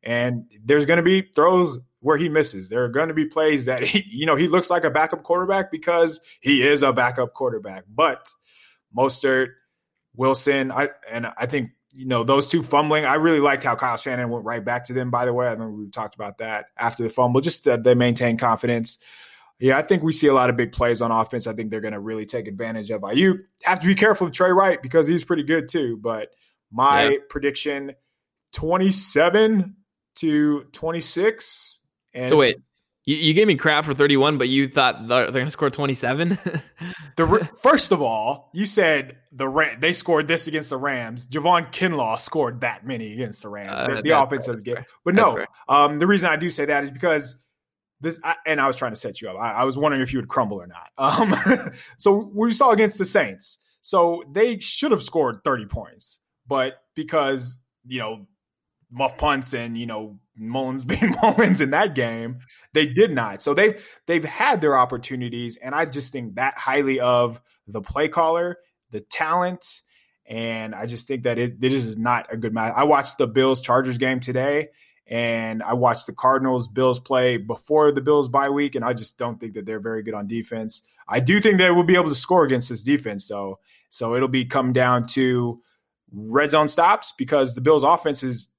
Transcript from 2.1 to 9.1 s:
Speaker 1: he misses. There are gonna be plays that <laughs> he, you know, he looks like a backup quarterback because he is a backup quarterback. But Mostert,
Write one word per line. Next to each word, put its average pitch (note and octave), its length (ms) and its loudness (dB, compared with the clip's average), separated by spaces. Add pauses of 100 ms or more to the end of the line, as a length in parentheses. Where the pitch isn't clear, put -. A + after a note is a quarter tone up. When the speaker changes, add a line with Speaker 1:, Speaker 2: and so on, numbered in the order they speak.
Speaker 1:
he D#3+ 120 0
misses. D3 400 -2
There A#2+ 160 -2
are A#2+ 40 -2
gonna D3+ 260 -2
be D#3 100 0
plays D3+ 400 0
that B2 180 -2
<laughs> - 20 -2
he, F#3 240 0
you B2+ 160 -6
know, D#3 120 4
he E3+ 100 2
looks F3 240 2
like E3+ 140 0
a D3+ 60 2
backup D#3+ 340 0
quarterback F#3 480 -2
because E3 480 0 (200)
he C3+ 220 2
is C#3+ 220 4
a C3+ 80 4
backup B2 420 -2
quarterback. G2+ 580 -6
But C#3 400 -2 (640)
Mostert, C3 520 2 (680)